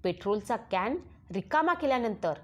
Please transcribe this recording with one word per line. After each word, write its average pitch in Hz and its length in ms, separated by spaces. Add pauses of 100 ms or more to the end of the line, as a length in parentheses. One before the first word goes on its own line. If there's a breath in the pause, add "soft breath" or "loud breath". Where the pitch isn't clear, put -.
पेट्रोलचा 202 520
कॅन 220 400 (340 loud breath)
रिकामा 311 440
केल्यानंतर 240 680